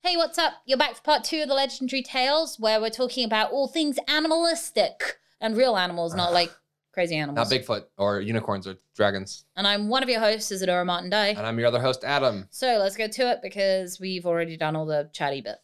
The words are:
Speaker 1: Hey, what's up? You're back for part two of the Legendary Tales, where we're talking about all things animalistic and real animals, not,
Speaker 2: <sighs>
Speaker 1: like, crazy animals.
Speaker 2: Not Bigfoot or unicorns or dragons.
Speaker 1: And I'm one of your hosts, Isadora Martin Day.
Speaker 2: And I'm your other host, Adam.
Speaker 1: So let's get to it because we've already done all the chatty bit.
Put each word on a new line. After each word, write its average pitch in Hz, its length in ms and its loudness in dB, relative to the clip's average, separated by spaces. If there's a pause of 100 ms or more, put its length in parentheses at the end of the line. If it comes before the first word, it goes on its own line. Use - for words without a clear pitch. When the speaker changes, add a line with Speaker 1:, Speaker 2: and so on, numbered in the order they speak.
Speaker 1:
Hey, 349 100 2
what's 320 220 0
up? 320 140 2 (140)
You're 262 120 2
back 254 160 2
for - 80 -20
part 302 220 2
two 311 180 -2
of 277 60 -4
the 277 60 2
Legendary 269 460 -2
Tales, 269 600 0
where 220 200 2
we're 220 100 0
talking 247 340 -2
about 214 260 2
all 269 160 0
things 294 400 0
animalistic 320 1120 0 (220)
and 220 160 -2
real 240 200 4
animals, 170 380 -2
not, 175 180 0
Speaker 2:
<sighs> 175 80 6
Speaker 1:
like, 170 120 0 (400)
crazy 170 240 0
animals. 143 340 0
Speaker 2:
Not 123 100 2
Bigfoot 107 260 -4 (120)
or 101 220 2
unicorns 104 480 -2
or 95 80 -12 (180)
dragons. 190 520 0 (100)
Speaker 1:
And 196 100 0
I'm 208 220 0
one 262 160 2
of 247 40 -2
your 226 120 2
hosts, 214 320 0
Isadora 180 320 0
Martin 180 260 -2
Day. 208 200 2
Speaker 2:
And 196 140 -4
I'm 113 140 -2
your 120 80 2
other 120 140 4
host, 127 240 0
Adam. 127 460 0
Speaker 1:
So 247 280 0
let's 196 160 2
get 214 200 -4
to 254 180 0
it 240 100 -2
because 190 560 -2
we've 185 280 -6
already 170 300 -2
done 156 200 -2
all 156 100 -2
the 151 260 -2
chatty 139 280 -4
bit. 104 240 -12